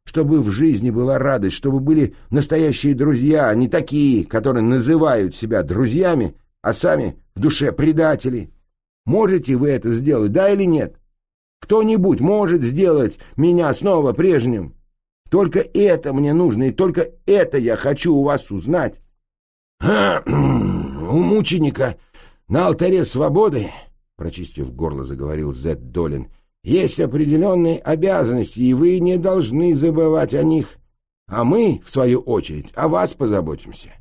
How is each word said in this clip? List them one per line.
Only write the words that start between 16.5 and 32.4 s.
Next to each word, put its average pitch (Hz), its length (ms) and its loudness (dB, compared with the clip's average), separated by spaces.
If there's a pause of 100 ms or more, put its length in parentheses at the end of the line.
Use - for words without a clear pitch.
и 131 80 0
только 175 400 0 (140)
это 190 320 2
я 117 200 0
хочу 147 360 0
у 139 100 2
вас 139 280 -2
узнать". 113 500 -4 (800)
<clears throat> - 0 -
"У 127 1400 -2
мученика 175 800 0 (520)
на 170 180 0
алтаре 175 380 0
свободы", 143 680 0 (440)
прочистив 78 580 -10
горло, 69 320 -6
заговорил 71 480 -8
З. 71 220 -6
Долин, 67 560 -6 (320)
"есть - 360 -2
определенные 165 800 0
обязанности, 151 840 -2
и 127 140 2
вы 175 260 2
не 180 180 0
должны 170 580 -2
забывать 156 580 0
о 147 100 0
них. 160 340 -2 (500)
А 110 160 -4
мы, 180 420 2
в - 60 -20
свою 127 300 2
очередь, 82 540 -6